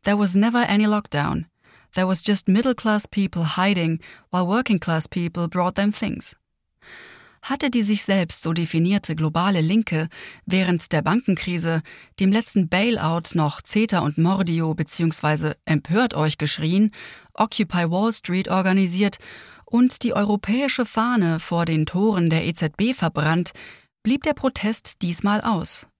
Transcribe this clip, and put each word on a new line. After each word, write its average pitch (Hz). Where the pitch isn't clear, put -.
„There 202
was 190
never 233
any 208
lockdown. 160
There 185
was 185
just 202
middle-class 220
people 170
hiding 180
while 180
working-class 190
people 170
brought 180
them 202
things.“ -
Hatte 262
die 240
sich 208
selbst 190
so 165
definierte 170
globale 165
Linke 165
während 180
der 156
Bankenkrise, 165
dem 190
letzten 208
Bailout 180
noch 151
Zeta 208
und 147
Mordio 165
beziehungsweise 156
Empört 160
euch 151
geschrien, 170
Occupy 180
Wall 208
Street 185
organisiert 190
und 247
die 233
europäische 208
Fahne 208
vor 170
den 156
Toren 185
der 160
E 170
Z 160
B 240
verbrannt, 160
blieb 262
der 302
Protest -
diesmal 202
aus. -